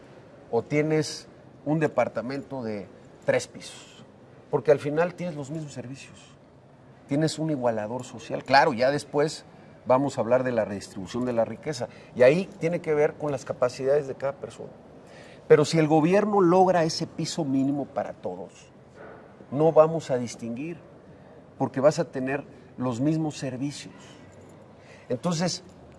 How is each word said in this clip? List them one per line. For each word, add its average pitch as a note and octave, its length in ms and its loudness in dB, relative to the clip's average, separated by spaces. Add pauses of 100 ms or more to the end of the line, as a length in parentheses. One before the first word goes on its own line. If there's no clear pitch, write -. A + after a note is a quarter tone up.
(500)
o A#2 120 2
tienes D3+ 640 0 (380)
un D#3 160 0
departamento B2+ 840 -2
de G#2 240 -6 (380)
tres - 240 0
pisos, - 560 -20 (460)
porque D3+ 200 0
al C#3+ 80 8
final D#3 360 -2
tienes F3 200 -8
los C#3+ 160 -10
mismos D3+ 220 -10
servicios. B2+ 420 -14 (920)
Tienes D3+ 300 0
un D#3+ 120 -2
igualador A#2+ 540 -2
social. - 400 -12
Claro, C#3+ 280 6
ya A#2+ 180 2
después D3 540 -2 (420)
vamos C3 300 2
a B2 40 -4
hablar B2 240 2
de B2+ 80 -2
la A2+ 120 0
redistribución G2+ 600 -8
de B2 80 -4
la A2+ 120 2
riqueza, A#2+ 440 -8 (260)
y A#2 80 4
ahí D#3+ 260 6 (120)
tiene E3+ 200 -2
que D#3+ 140 -2
ver D3+ 200 2
con D3 180 -6
las C3 120 -6
capacidades C3+ 640 0
de C3 80 -8
cada C3+ 200 -6
persona. - 360 -14 (800)
Pero D3+ 160 8
si E3 140 0
el D#3 80 4
gobierno F#3+ 540 4
logra F3+ 440 6
ese D#3+ 220 -4
piso - 380 -6
mínimo C3+ 400 -2
para - 300 -6
todos, F2+ 380 -12 (1000)
no D#3 200 4
vamos D#3 380 4
a C3 80 0
distinguir, B2 580 -8 (800)
porque C3+ 220 -2
vas D3+ 200 6
a D#3+ 40 0
tener C3+ 400 -6 (340)
los B2 220 -2
mismos D#3 380 -2
servicios. C3+ 560 -8 (1120)
Entonces, E3+ 540 -2 (360)